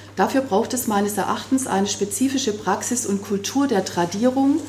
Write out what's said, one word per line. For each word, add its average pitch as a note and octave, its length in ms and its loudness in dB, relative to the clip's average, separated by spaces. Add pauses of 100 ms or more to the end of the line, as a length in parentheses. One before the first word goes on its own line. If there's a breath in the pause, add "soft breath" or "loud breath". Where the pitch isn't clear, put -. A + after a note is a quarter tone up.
(140 loud breath)
Dafür A3 260 2
braucht A#3 320 0
es B3 140 -2
meines G#3 300 0
Erachtens B3+ 500 0
eine G3 220 2
spezifische B3+ 640 0
Praxis G#3+ 540 -2
und G3 160 0
Kultur G#3+ 440 0
der G3 180 2
Tradierung, B3+ 840 2